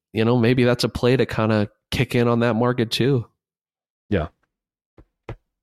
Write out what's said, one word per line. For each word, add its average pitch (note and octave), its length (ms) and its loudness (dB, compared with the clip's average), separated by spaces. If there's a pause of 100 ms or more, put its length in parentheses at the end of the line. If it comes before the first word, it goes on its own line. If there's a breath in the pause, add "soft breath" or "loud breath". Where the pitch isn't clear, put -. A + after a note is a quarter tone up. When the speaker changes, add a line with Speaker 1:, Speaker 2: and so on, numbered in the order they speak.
(120)
Speaker 1:
you A2 140 -2
know, B2 140 2
maybe A#2+ 240 2
that's A#2+ 200 0
a A#2 60 -2
play B2+ 280 0
to A#2 100 0
kinda A2 420 0 (220)
kick - 240 -4
in A#2+ 120 2
on A#2 120 2
that A#2 160 0
market A#2+ 340 -2
too. A#2+ 380 0 (800)
Speaker 2:
Yeah. F2 200 -2 (1300)